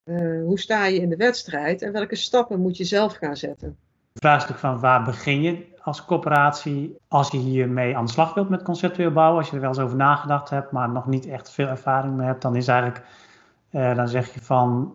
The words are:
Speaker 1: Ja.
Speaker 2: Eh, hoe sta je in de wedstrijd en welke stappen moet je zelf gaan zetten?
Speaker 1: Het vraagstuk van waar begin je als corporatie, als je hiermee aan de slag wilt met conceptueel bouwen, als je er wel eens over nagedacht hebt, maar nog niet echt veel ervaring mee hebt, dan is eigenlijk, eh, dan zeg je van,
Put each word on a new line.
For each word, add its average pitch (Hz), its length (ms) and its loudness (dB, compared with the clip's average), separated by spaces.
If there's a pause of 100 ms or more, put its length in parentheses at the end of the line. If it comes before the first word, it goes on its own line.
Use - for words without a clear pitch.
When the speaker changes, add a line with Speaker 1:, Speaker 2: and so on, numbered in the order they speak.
Speaker 1:
Ja. 170 100 -10
Speaker 2:
Eh, 165 300 -2
hoe 185 140 2
sta 208 280 -2
je 190 140 2
in 180 80 0
de 165 80 0
wedstrijd 180 640 -2
en 202 100 -6
welke 208 240 -4
stappen 240 440 0
moet 185 160 0
je 185 80 -6
zelf 202 300 0
gaan 143 220 -6
zetten? 147 400 -10 (360)
Speaker 1:
Het - 100 -8
vraagstuk 143 340 4
van 131 240 -2
waar 127 240 4
begin 139 380 -2
je 170 280 -2 (120)
als - 220 -8
corporatie, 147 920 2 (120)
als 139 220 2
je 143 80 -2
hiermee 127 580 0
aan 117 80 -2
de 113 80 -2
slag 160 220 2
wilt 196 140 0
met 185 140 -2
conceptueel 175 500 -2
bouwen, 160 260 6
als 156 100 -2
je - 60 -8
er 135 60 -4
wel 131 100 -2
eens 131 80 -2
over 127 180 -2
nagedacht 143 540 2
hebt, 139 220 -4
maar 127 160 -2
nog 120 180 -4
niet 131 200 -2
echt 135 240 -12
veel 139 160 -2
ervaring 135 500 -2
mee 131 100 -2
hebt, 127 160 -2
dan 123 140 0
is 123 120 0
eigenlijk, 123 340 2 (680)
eh, 127 260 0
dan 120 120 0
zeg 117 260 -4
je - 60 -14
van, 123 540 0